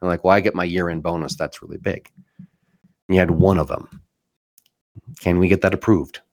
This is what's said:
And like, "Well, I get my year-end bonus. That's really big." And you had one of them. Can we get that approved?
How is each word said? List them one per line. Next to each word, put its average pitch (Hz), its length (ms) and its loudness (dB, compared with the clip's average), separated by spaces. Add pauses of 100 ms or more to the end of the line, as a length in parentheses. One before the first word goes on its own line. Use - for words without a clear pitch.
And 90 80 -4
like, 87 140 -4
"Well, 95 120 4
I 101 40 4
get 98 160 -2
my 87 80 -4
year-end 85 400 -4
bonus. 85 320 -6
That's - 260 -10
really - 160 -16
big." - 320 -8 (300)
And - 760 -8
you 92 40 6
had 87 120 4
one 87 280 4
of 76 80 -2
them. - 340 -12 (1160)
Can 90 180 0
we 90 100 2
get 92 140 2
that 95 140 0
approved? - 460 0 (120)